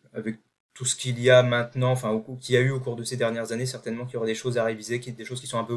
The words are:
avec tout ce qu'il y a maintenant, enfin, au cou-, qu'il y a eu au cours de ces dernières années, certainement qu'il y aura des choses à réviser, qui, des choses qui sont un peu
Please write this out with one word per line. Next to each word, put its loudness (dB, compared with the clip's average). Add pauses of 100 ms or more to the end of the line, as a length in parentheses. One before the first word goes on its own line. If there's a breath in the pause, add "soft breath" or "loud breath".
(140)
avec -6 (360)
tout -8
ce -2
qu'il -4
y 4
a 10
maintenant, 0
enfin, 0
au 0
cou-, -12
qu'il 0
y 8
a 6
eu 4
au -2
cours -6
de -8
ces -6
dernières -2
années, -2
certainement -6
qu'il -10
y -4
aura 0
des 2
choses 0
à 4
réviser, -2
qui, -10
des -12
choses -10
qui -14
sont -4
un 0
peu -6